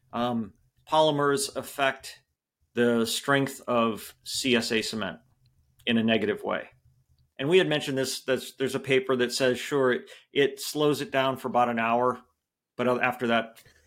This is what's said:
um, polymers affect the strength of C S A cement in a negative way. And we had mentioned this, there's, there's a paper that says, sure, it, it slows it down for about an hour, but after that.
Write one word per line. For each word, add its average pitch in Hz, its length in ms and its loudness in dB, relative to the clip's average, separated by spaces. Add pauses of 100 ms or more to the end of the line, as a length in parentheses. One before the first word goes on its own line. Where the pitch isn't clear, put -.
(120)
um, 117 420 -4 (360)
polymers 143 640 2
affect - 680 -4 (520)
the 120 320 2
strength 139 640 0
of 117 560 -2
C - 320 0
S 117 160 0
A 110 100 2
cement 101 380 -6 (680)
in 117 140 2
a 110 40 2
negative 107 400 0
way. - 260 -6 (680)
And 135 120 -4
we 185 80 4
had 170 100 4
mentioned 147 300 -2
this, 131 240 -4
there's, 123 360 -4
there's 131 180 -2
a 123 40 -4
paper 131 380 2
that 120 160 0
says, 127 260 2
sure, 131 340 0
it, - 160 -6 (220)
it 139 280 2
slows 147 420 0
it 123 100 -8
down 131 260 0
for 131 100 -10
about 120 220 2
an 117 100 -2
hour, 120 400 0 (580)
but 123 100 0
after 123 400 0
that. 117 320 0 (280)